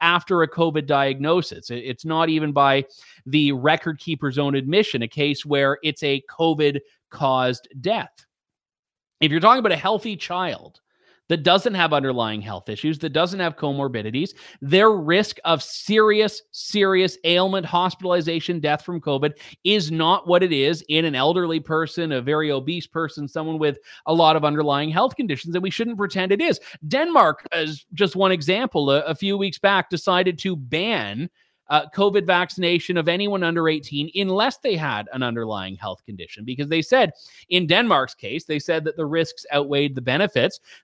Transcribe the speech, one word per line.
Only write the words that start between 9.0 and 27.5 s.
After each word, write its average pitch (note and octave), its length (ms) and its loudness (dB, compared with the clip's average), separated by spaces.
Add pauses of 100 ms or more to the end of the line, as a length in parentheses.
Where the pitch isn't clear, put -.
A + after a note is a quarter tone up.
If D#3 100 4
you're E3 80 0
talking A3+ 200 6
about A3 120 2
a D#3+ 60 0
healthy G3+ 400 -2
child F3 640 -8 (460)
that D#3+ 160 -2
doesn't F#3+ 320 2
have E3 180 0
underlying A#2+ 480 0
health G2+ 280 -12
issues, D3+ 280 -4
that D3 160 -6
doesn't F3 260 0
have E3+ 160 -4
comorbidities, C3+ 800 -4 (280)
their F#3 280 6
risk F#3 560 2
of D#3+ 160 2
serious, G#3+ 880 2
serious F#3+ 760 0
ailment, F3+ 440 2
hospitalization, F3 920 -2
death D3+ 240 -2
from F3 160 -8
covid D3 340 -2 (300)
is F#3 280 2
not E3 360 2
what F3+ 140 6
it F#3 100 2
is D3+ 380 0
in D#3+ 160 2
an D3+ 80 -2
elderly E3 460 0
person, D#3 540 -4
a B2+ 60 -2
very D3+ 300 -2
obese D3 380 -4
person, D3+ 400 -6
someone D#3+ 320 -6
with D3 180 0 (300)
a D#3+ 60 2
lot D#3+ 220 6
of D3+ 80 0
underlying D3+ 460 0
health G#3+ 260 0
conditions, E3+ 380 -6
and F3+ 80 -2
we F#3+ 80 -4
shouldn't A#3 300 -4
pretend F#3+ 320 -2
it G3 100 2
is. E4 180 0 (280)
Denmark, B3 640 4